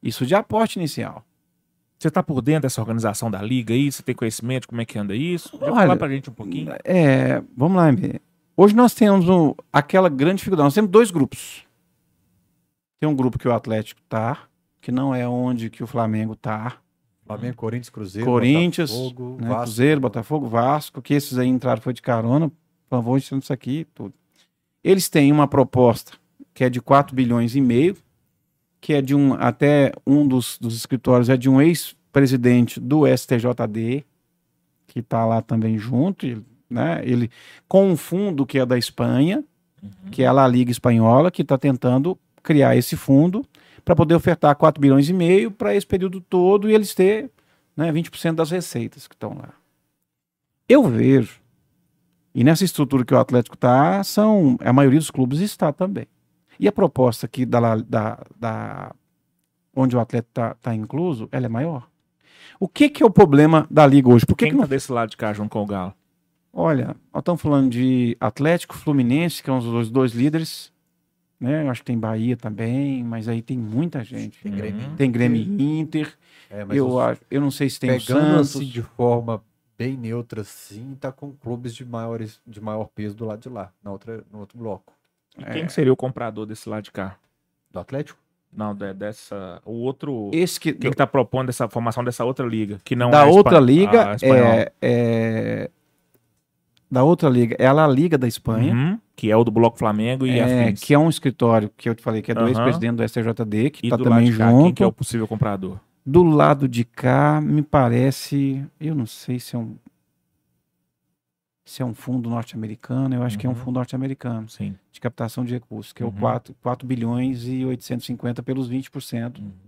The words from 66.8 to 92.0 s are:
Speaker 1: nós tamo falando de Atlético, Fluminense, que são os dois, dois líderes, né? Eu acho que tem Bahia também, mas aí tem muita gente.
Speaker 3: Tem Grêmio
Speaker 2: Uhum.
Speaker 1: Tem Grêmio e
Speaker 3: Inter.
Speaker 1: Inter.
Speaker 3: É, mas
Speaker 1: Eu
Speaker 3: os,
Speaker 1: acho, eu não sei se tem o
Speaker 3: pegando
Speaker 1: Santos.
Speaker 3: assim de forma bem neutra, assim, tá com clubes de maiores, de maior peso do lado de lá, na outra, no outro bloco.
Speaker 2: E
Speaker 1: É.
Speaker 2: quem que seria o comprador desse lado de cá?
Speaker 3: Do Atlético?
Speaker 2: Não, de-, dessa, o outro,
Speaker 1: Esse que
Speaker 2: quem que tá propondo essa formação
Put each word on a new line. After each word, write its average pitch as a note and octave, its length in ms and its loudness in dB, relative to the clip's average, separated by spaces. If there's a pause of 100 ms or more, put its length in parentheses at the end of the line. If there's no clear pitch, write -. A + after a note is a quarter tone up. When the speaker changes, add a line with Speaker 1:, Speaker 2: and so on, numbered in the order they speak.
Speaker 1:
nós D3+ 100 -8
tamo F3 140 -2
falando C#3 320 0
de B2 500 0
Atlético, D3+ 560 -2
Fluminense, C#3+ 640 -2
que - 40 -20
são C3 140 -2
os A#2 60 -6
dois, A#2 240 -4
dois B2+ 240 0
líderes, D3+ 600 -4 (640)
né? D3 260 -4
Eu C3+ 60 -2
acho A#2 100 -10
que - 40 -20
tem A#2+ 120 -6
Bahia A2+ 380 -4
também, A#2+ 680 -6
mas A#2 260 -8
aí A2+ 120 -6
tem B2+ 160 -10
muita B2 460 -6
gente. A2 380 -14
Speaker 3:
Tem G#3 100 -10
Grêmio A2+ 380 -10
Speaker 2:
Uhum. - 60 -14
Speaker 1:
Tem C3+ 160 0
Grêmio A#2+ 300 0
e D3+ 380 -4
Speaker 3:
Inter. D#3 220 -6
Speaker 1:
Inter. - 160 -12 (320)
Speaker 3:
É, G2+ 160 -14
mas G2+ 100 -6
Speaker 1:
Eu C3+ 140 0
Speaker 3:
os, B2+ 80 -2
Speaker 1:
acho, A#2+ 240 -2 (100)
eu C#3 80 -2
não C#3+ 120 -2
sei C#3 180 -4
se - 100 -10
tem B2+ 120 -2
o - 100 2
Speaker 3:
pegando B2+ 180 -2 (240)
Speaker 1:
Santos. C#3 140 -4
Speaker 3:
assim C#3 80 -6
de A#2+ 160 -8
forma A#2+ 600 -2 (360)
bem B2+ 180 -6
neutra, A#2 460 -10
assim, A#2+ 580 -18
tá C3 120 -12
com C#3+ 200 -18
clubes A#2+ 420 -12
de B2 120 -18
maiores, A2+ 600 -12
de G#2 140 -20
maior G#2+ 340 -10
peso G#2 220 -10
do A#2 100 -12
lado G#2+ 140 -12
de B2 80 -20
lá, G2+ 240 -16 (100)
na G2+ 100 -16
outra, A2 380 -16
no G#2 100 -20
outro G2+ 180 -20
bloco. A2 340 -12 (460)
Speaker 2:
E - 60 -20
Speaker 1:
É. - 100 -16
Speaker 2:
quem D#3+ 140 -8
que - 40 -12
seria C3 220 2
o - 20 4
comprador A#2 520 -8
desse G#2+ 200 -16
lado G#2+ 160 -8
de - 80 -20
cá? F#2+ 240 -10 (560)
Speaker 3:
Do F#2 80 -12
Atlético? C#3+ 400 -12 (320)
Speaker 2:
Não, G#2 240 -10
de-, G2 200 -12
dessa, G2 680 -14
o G#2+ 100 -14
outro, A#2+ 600 -8
Speaker 1:
Esse F3 260 -2
que D#3 140 -6
Speaker 2:
quem B2+ 160 -6
que C3+ 80 -4
tá C#3 100 2
propondo B2+ 420 -2
essa A#2 200 -6
formação A#2 340 -6